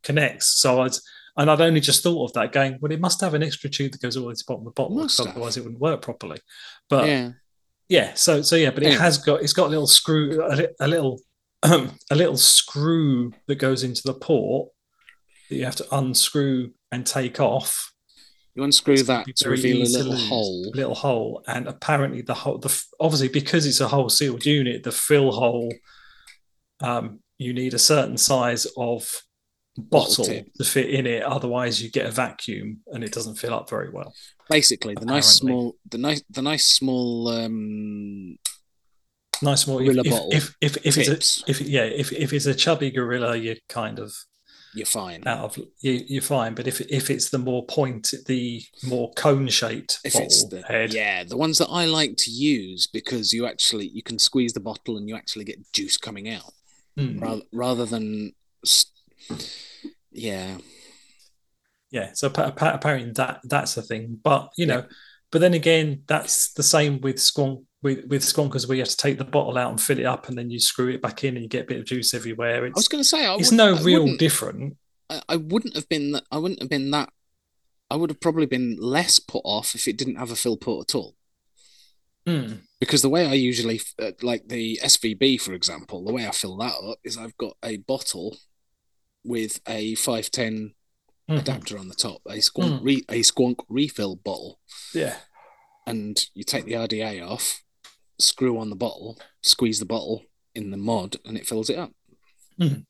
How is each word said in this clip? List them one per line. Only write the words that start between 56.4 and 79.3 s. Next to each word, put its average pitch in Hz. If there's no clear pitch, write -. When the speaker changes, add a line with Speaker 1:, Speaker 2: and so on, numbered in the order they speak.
Speaker 1:
Mm. 123
Speaker 2:
ra-, 113
rather 123
than, 107
s-, -
yeah. 95
Speaker 1:
Yeah, 101
so -
appa-, 139
appa-, 156
apparently 135
that, 127
that's 139
the 117
thing. 117
But, 143
you 170
Speaker 2:
Yeah. 131
Speaker 1:
know, 123
but 165
then 175
again, 156
that's -
the 147
same 147
with 131
squonk, 135
with, 135
with 135
Squonkers, 139
where 131
you 131
have 117
to -
take 139
the 139
bottle 127
out 123
and 113
fill 131
it 123
up, 127
and 127
then 120
you 120
screw 127
it 127
back 113
in, 131
and 117
you 113
get -
a -
bit 127
of 113
juice 123
everywhere. 117
Speaker 2:
I 127
was 156
Speaker 1:
It's, 220
Speaker 2:
gonna 285
say, 311
I 190
Speaker 1:
it's 202
Speaker 2:
wouldn't, 226
Speaker 1:
no 202
Speaker 2:
I 151
Speaker 1:
real 165
Speaker 2:
wouldn't, 139
Speaker 1:
different. 143
Speaker 2:
I, 156
I 165
wouldn't 165
have 151
been 147
that, 143
I 147
wouldn't 185
have 131
been 139
that, 147
I 139
would 165
have 143
probably 160
been 123
less 135
put -